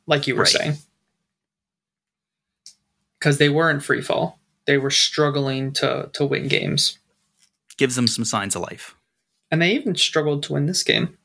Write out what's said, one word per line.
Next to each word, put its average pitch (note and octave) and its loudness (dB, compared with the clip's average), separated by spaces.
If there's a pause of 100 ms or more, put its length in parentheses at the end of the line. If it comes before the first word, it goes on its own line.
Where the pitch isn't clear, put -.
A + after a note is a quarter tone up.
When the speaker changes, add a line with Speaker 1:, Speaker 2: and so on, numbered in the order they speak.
Speaker 1:
like C#3+ 0
you C3 0
were - 2
Speaker 2:
Right. - 4
Speaker 1:
saying. - 0 (2500)
'Cause C#3+ 2
they D3 6
were D#3 2
in C#3+ -2
free C#3+ -2
fall. - -2 (280)
They C#3+ 4
were C3+ -2
struggling C3+ 0
to, C3+ -2
to C#3+ 0
win - -2
games. - 0 (800)
Speaker 2:
Gives B2+ 0
them B2 2
some A2+ -4
signs G2+ -2
of F2 -4
life. - -12 (560)
Speaker 1:
And D#3+ 2
they F3+ 4
even B3 -2
struggled D3 0
to - -6
win C#3+ 0
this - -2
game. - 0